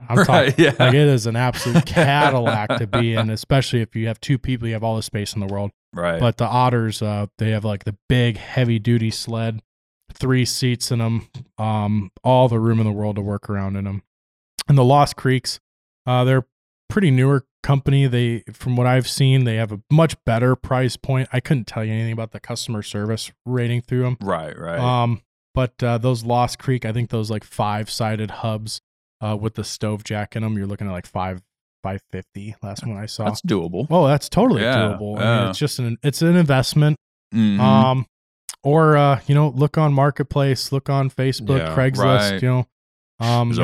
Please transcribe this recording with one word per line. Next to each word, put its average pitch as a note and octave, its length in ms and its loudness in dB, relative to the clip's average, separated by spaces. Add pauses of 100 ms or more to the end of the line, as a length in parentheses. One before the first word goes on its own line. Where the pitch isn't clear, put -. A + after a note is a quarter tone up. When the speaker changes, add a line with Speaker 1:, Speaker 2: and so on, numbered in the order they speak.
Speaker 1:
I'm A#2 100 2
Speaker 2:
<laughs> - 20 -
Right, F3 80 6
Speaker 1:
talking, D3 260 4 (100)
Speaker 2:
yeah. C#3+ 160 4
Speaker 1:
like, B2 140 4
it D3 140 6
is B2+ 180 2
an A2+ 100 -4
absolute B2 500 0
Speaker 2:
<laughs> - 20 -12
Speaker 1:
Cadillac C3+ 920 2
to A#2 100 -2
be A#2 280 0
in, A2+ 160 -2
especially B2 500 0
if - 140 -6
you A2+ 120 -4
have A2+ 140 -8
two C#3 160 -2
people, A#2+ 300 -6
you A2+ 80 -4
have G#2+ 80 -6
all A2+ 120 -2
the G#2+ 80 -4
space G#2 300 -6
in A2 80 -6
the G2 60 -6
world. G2+ 240 -6 (200)
Speaker 2:
Right. F2 280 -2
Speaker 1:
But A#2 180 0
the A#2+ 80 0
Otters, A#2 560 0
uh, G#2 240 -4 (140)
they A2 100 0
have, A2 160 -2
like, G#2 180 -6
the G2+ 120 -6 (120)
big A#2+ 300 2
heavy-duty A#2 720 0
sled, A2+ 540 -6 (500)
three C3 320 0
seats B2 460 -4
in A#2 100 0
'em, A2+ 260 -2 (300)
um, G#2+ 540 -2 (120)
all B2+ 240 4
the A2+ 120 2
room A2+ 200 2
in A2 60 2
the G#2+ 60 0
world G#2 240 -4
to G#2 80 -6
work G2+ 260 -6
around G2 260 -4
in G2 120 -6
'em. G2 160 -8 (640)
And C#3 100 6
the C3 60 6
Lost C#3+ 320 4
Creeks, - 440 -2 (460)
uh, B2+ 200 2
they're C3 200 2 (440)
pretty G3 200 2
newer C3 380 2 (160)
company. C#3 420 2
They, A#2+ 380 -2 (100)
from B2+ 220 -6
what B2 100 2
I've B2+ 220 2
seen, C3 380 2
they A2+ 100 0
have A2 160 -2
a G2+ 100 -10 (100)
much D#3 240 4 (100)
better B2 300 2
price B2+ 400 -2
point. B2+ 380 -4
I B2+ 60 0
couldn't B2 260 -2
tell - 180 -8
you A2 100 -4
anything A2+ 200 -2
about A2+ 200 -10
the G#2 60 -14
customer A2+ 440 -8
service G#2+ 480 -6 (160)
rating A#2+ 340 -2
through B2+ 240 -2
'em. B2 160 -2
Speaker 2:
Right, F#2 360 -4
right. E2+ 220 -6
Speaker 1:
Um, A#2+ 420 0 (340)
but, B2+ 260 -2
uh, A#2+ 160 0
those A#2 260 0
Lost A#2+ 360 0
Creek, B2 260 -2
I A2 80 -4
think A#2+ 160 -2
those, A2 220 -4
like, G#2+ 120 -6
five-sided G#2+ 840 -4
hubs, A2 500 -8 (420)
uh, G#2+ 180 -2
with A2 160 -6
the G#2+ 80 -6
stove G#2 400 -6
jack G#2 320 -6
in A2+ 80 -4
'em, A2 120 -2
you're G2 120 -4
looking G2+ 200 -8
at, F#2+ 60 -6
like, F2+ 140 -10
five, F#2 340 -6 (420)
five F#2+ 180 -6 (100)
fifty G2+ 500 -12
last G2+ 240 -12
one G#2+ 120 -8
I G2+ 80 -10
saw. - 200 -10
Speaker 2:
That's G#2+ 160 -6
doable. F#2+ 480 -4
Speaker 1:
Oh, E3 180 4
that's C#3+ 200 2
totally F#3+ 360 2
Speaker 2:
Yeah, B2+ 120 2
Speaker 1:
doable. G#2 420 -2
I - 20 -8
mean, - 40 0 (200)
Speaker 2:
yeah. F#2+ 60 0
Speaker 1:
it's F#2+ 100 -8
just D3 200 -4
an, A#2 240 -4
it's D3 180 0
an E3+ 140 6
investment. D3 600 4 (360)
Speaker 2:
Mm-hmm. G#2+ 280 0
Speaker 1:
Um, C3 440 4 (580)
or, D3+ 340 4
uh, C#3+ 300 4
you C#3+ 80 2
know, D3+ 200 4
look C#3 220 0
on D#3 160 4
Marketplace, C#3 800 0
look C3+ 160 -4
on C#3 200 0
Facebook, C3 500 -2
Speaker 3:
Yeah. D#2+ 140 -4
Speaker 1:
Craigslist, G#2 580 2
Speaker 2:
Right. F#2+ 100 -2
Speaker 1:
you B2+ 80 2
know. B2+ 180 0 (540)
Um, A#2+ 280 2
Speaker 2:
There's A2+ 80 0
Speaker 1:
there's - 60 -2